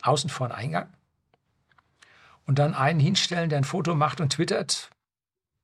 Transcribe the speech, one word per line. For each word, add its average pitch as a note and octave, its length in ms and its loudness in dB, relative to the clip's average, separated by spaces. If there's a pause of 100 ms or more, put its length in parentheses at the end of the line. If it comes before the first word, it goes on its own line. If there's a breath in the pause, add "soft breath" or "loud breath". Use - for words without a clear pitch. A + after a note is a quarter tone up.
außen C3+ 300 2
vor B2+ 160 -4
den - 80 -8
Eingang. G#2 360 -6 (1500 soft breath)
Und C#3 140 2
dann D3 160 2
einen C#3+ 260 2
hinstellen, E3+ 480 2
der D3 80 0
ein C#3 80 2
Foto E3 280 -2
macht D3+ 280 0
und C#3 100 0
twittert, - 580 -2 (760)